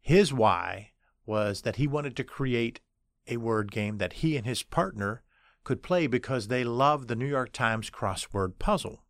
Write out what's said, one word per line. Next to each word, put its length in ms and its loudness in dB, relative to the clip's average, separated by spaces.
His 320 6
why 580 2
was 380 0
that 140 -2
he 100 2
wanted 300 -4
to 80 -4
create 560 -2
a 80 -4
word 340 0
game 280 -2
that 160 -2
he 220 0
and 80 -6
his 200 -4
partner 580 -4
could 200 -4
play 240 0
because 420 -2
they 160 0
love 420 2
the 80 -2
New 120 -2
York 260 -2
Times 380 -2
crossword 680 -2
puzzle. 520 -2